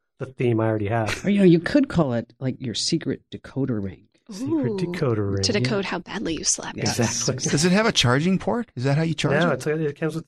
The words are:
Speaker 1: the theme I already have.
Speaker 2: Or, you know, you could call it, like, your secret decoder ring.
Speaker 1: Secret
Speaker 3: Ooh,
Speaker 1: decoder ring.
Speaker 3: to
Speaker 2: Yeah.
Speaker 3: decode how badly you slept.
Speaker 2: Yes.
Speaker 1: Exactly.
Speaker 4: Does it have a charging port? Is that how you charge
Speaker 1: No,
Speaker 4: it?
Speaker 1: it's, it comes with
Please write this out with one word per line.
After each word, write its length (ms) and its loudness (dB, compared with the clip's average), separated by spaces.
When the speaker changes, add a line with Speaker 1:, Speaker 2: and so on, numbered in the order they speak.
Speaker 1:
the 60 -10
theme 340 0
I 80 2
already 200 0
have. 380 -2
Speaker 2:
Or, 40 -2
you 100 2
know, 40 8
you 160 10
could 280 2
call 260 2
it, 260 -4
like, 200 -4
your 140 -4
secret 480 -4
decoder 480 -4
ring. 220 -10
Speaker 1:
Secret 440 -2
Speaker 3:
Ooh, 40 -4
Speaker 1:
decoder 580 -2
ring. 100 -2
Speaker 3:
to 80 0
Speaker 2:
Yeah. 80 0
Speaker 3:
decode 240 0
how 160 -6
badly 360 -6
you 60 -8
slept. 340 -4
Speaker 2:
Yes. 220 -2
Speaker 1:
Exactly. 500 -2
Speaker 4:
Does 160 2
it 60 4
have 160 4
a 60 2
charging 480 4
port? 340 -4
Is 80 -6
that 140 2
how 80 2
you 100 0
charge 260 0
Speaker 1:
No, 100 2
Speaker 4:
it? 40 2
Speaker 1:
it's, 140 -4
it 320 -2
comes 160 -2
with 120 -8